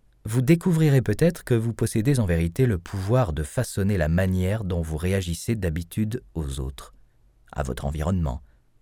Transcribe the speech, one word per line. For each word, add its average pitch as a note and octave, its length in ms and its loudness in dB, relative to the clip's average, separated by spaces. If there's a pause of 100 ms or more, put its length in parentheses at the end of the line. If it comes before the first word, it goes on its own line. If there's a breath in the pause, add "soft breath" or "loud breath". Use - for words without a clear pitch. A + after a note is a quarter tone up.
(240)
vous A2+ 180 0
découvrirez D#3 600 4
peut-être D3+ 420 0
que B2 100 0
vous A#2 180 2
possédez A#2 460 0
en A2 80 2
vérité E2+ 400 2
le G#2 120 2
pouvoir G2 540 0
de D2+ 120 -2
façonner G#2 520 -2
la D#2 120 2
manière F#2 560 2
dont F2 180 -2
vous D#2 140 -4
réagissez F2+ 580 -2
d'habitude G2 680 -2 (120)
aux C#2 240 -4
autres, - 360 -8 (580)
à - 100 -4
votre C2 220 -6
environnement D2+ 580 -2 (400)